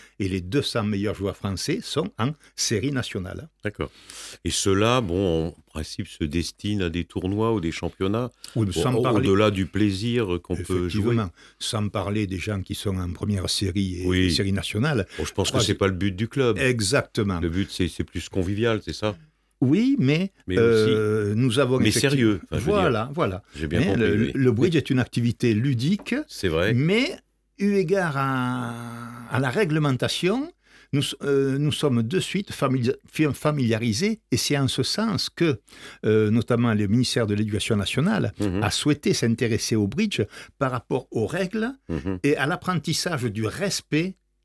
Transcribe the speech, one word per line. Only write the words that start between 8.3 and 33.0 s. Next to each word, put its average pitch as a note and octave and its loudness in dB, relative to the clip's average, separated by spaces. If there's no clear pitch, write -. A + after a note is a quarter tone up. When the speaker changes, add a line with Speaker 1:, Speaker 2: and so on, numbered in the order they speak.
Speaker 1:
Oui, A2 2
mais F2+ -2
Speaker 2:
bon, - 0
Speaker 1:
sans C3 2
Speaker 2:
au, A#2 2
Speaker 1:
parler A2 2
Speaker 2:
au-delà G#2 6
du F#2+ 0
plaisir G#2 0
qu'on F2+ -4
peut F2+ -2
jouer. G2+ 0
Speaker 1:
Effectivement, G#2+ 0
sans G#2 -2
parler G2+ -2
des F#2+ -6
gens G2+ -4
qui F#2+ -8
sont F#2+ -4
en F2+ -4
première G2 -2
série F#2 -2
et F2+ -2
Speaker 2:
Oui. F#2 4
Speaker 1:
série G2 0
nationale. G#2 0
Speaker 2:
Bon, - -4
je - -10
pense F#2+ 0
que - -4
Speaker 1:
Troisi- A#2 2
Speaker 2:
c'est G#2 2
pas G2 2
le F#2+ 2
but F#2+ -2
du A2 -2
club. A#2+ 0
Speaker 1:
Exactement. A2+ 2
Speaker 2:
Le E2+ 0
but, F2+ -2
c'est, F2+ 0
c'est - -4
plus - -8
convivial, G2+ 0
c'est D#2+ -6
ça ? G#2 -2
Speaker 1:
Oui, G3+ 4
mais, D#3+ 2
Speaker 2:
Mais F#2 0
Speaker 1:
euh, G#2+ 4
Speaker 2:
aussi G#2+ 0
Speaker 1:
nous B2 2
avons C3 2
Speaker 2:
mais A#2 4
Speaker 1:
effecti- G#2+ 4
Speaker 2:
sérieux, B2 2
enfin, - -4
je - -4
veux D#3+ 2
Speaker 1:
Voilà, D3 2
Speaker 2:
dire. C#3 -12
Speaker 1:
voilà. G#2+ -2
Speaker 2:
J'ai E2 -6
bien E2 0
Speaker 1:
Mais D3+ 2
Speaker 2:
compris, A#2+ 2
Speaker 1:
le, G#2+ 4
Speaker 2:
oui. C#3 -4
Speaker 1:
le B2+ 4
bridge D#3 4
est C#3+ 0
une C3 2
activité A#2 0
ludique, C#3 0
Speaker 2:
C'est - -4
vrai. F2 2
Speaker 1:
mais F3 2
eu G3+ 2
égard F3+ 2
à, B2+ -2
à B2 0
la C3+ 2
réglementation, D#3+ 0
nous, C#3 2
euh, C#3 2
nous D3 2
sommes A#2+ 2
de D3 0
suite - -4
famili-, B2+ 0